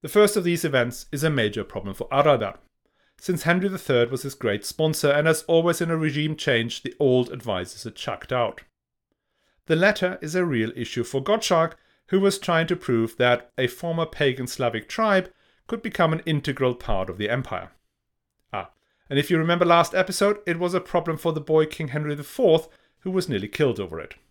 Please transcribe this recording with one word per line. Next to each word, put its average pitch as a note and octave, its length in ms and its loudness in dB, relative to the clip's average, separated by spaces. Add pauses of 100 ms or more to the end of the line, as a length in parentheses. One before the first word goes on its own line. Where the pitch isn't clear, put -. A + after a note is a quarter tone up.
The D#3 60 -10
first G#3 280 4
of F#3 80 0
these F3 200 0
events B2+ 460 0
is C#3+ 140 -4
a D#3+ 60 2
major G#2+ 340 0
problem G2+ 300 -10
for - 140 -8
Adalbert, C3+ 500 2 (640)
since F3 220 -4
Henry F3+ 260 2
the F#3+ 100 -4
third A#2+ 320 2
was C3 120 -6
his C#3 120 -8
great G#2 300 -4
sponsor, D#3 460 0
and D3 160 2
as D#3+ 160 2
always E3+ 380 2
in E3 100 -2
a E3 60 0
regime D#3 400 -2
change, A#2+ 460 -2
the - 180 -8
old B2+ 300 4
advisors G2 540 -6
are A#2 60 -10
chucked - 420 -10
out. A#2+ 300 -2 (1040)
The D#3+ 100 2
latter F#3 460 2
is D#3 120 -10
a F3+ 100 0
real A#2 320 0
issue A#2+ 260 -6
for C3+ 180 -4
Gottschalk, E3+ 520 2 (340)
who F#3+ 120 2
was G3 200 2
trying E3 300 0
to F3 80 0
prove A2+ 420 0
that B2 400 2
a B2+ 80 0
former E3 400 -4
pagan C3+ 400 -2
Slavic A#2 420 -4
tribe G3 420 0 (360)
could - 160 -8
become E3+ 300 2
an D#3+ 140 -4
integral C#3 480 0
part F#2+ 340 -2
of F2+ 100 -10
the G#2 100 -2
empire. A2+ 420 -4 (840)
Ah, F#2+ 180 -8 (380)
and C#3 100 0
if - 120 0
you E3+ 80 4
remember E3+ 260 2
last E3+ 300 4
episode, G3 500 2
it E3+ 140 -2
was F3 160 -2
a F3 60 2
problem E3 360 -2
for E3 160 -2
the D#3 80 -4
boy D#3 260 4
King D#3 220 -8
Henry D3+ 280 -4
the D3 80 -12
fourth, E3 440 2 (320)
who F#3 100 -6
was F3+ 180 -2
nearly G#2+ 180 -2
killed A#2+ 320 0
over E2 220 -8
it. - 140 -14 (160)